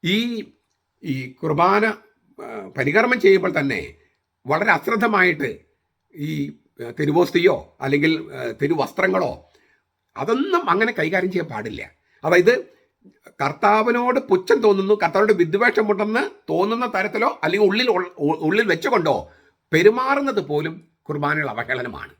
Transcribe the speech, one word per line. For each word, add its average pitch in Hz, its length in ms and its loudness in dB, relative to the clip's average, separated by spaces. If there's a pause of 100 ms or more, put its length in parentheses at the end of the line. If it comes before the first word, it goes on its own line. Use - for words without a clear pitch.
(140)
ഈ, 214 40 2 (840)
ഈ 147 120 -6 (260)
കുർബാന, 175 440 2 (540)
ആ, 120 100 -14 (280)
പരികർമ്മം 220 480 2
ചെയ്യുമ്പോൾ 190 340 4
തന്നെ 135 220 -2 (680)
വളരെ 165 300 0
അശ്രദ്ധമായിട്ട് 185 760 0 (800)
ഈ, - 20 -6 (520)
ആ, 120 180 -12
തിരുവോസ്തിയോ 170 560 2 (280)
അല്ലെങ്കിൽ, 147 300 2 (220)
ആ, 131 40 -10 (220)
തിരുവസ്ത്രങ്ങളോ 165 680 -2 (920)
അതൊന്നും 285 500 0
അങ്ങനെ 226 260 0
കൈകാര്യം 180 360 -2
ചെയ്യാൻ 175 180 -4
പാടില്ല. 110 300 -10 (420)
അതായത് 175 300 4 (880)
കർത്താവിനോട് 220 760 2 (120)
പുച്ഛം 190 340 2
തോന്നുന്നു, 196 380 4
കർത്താവിനോട് 196 400 2
വിദ്വേഷമുണ്ടെന്ന് 208 800 0 (280)
തോന്നുന്ന 214 360 0 (100)
തരത്തിലോ 190 340 -2 (140)
അല്ലെങ്കിൽ 196 240 2
ഉള്ളിൽ 214 280 2
ഉൾ-, 180 160 -4 (140)
ഉ-, 151 220 0
ഉള്ളിൽ 214 240 2
വെച്ചുകൊണ്ടോ 165 440 0 (560)
പെരുമാറുന്നത് 247 760 2
പോലും 151 240 -4 (340)
കുർബാനയുടെ 147 460 -2
അവഹേളനമാണ്. 120 640 -8